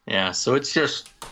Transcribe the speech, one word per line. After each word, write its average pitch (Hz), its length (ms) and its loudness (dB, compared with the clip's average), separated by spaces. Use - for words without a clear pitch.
Yeah, 95 260 0
so 120 240 2
it's 143 180 -2
just, - 360 0